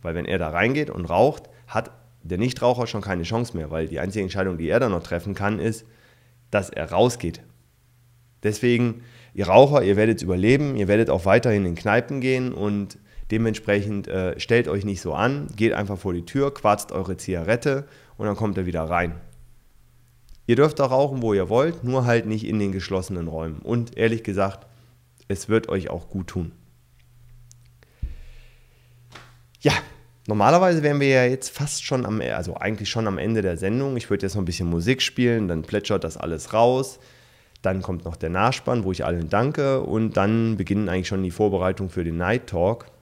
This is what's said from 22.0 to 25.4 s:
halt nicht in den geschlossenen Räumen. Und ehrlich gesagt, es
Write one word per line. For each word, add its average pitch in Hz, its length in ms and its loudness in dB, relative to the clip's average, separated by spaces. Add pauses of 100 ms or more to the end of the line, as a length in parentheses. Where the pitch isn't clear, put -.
halt 117 200 2
nicht 107 180 -4
in 107 140 -2
den 101 140 0
geschlossenen 92 560 -4
Räumen. 80 320 -6
Und 117 360 -4
ehrlich 113 280 0
gesagt, 98 420 -2 (600)
es - 200 -6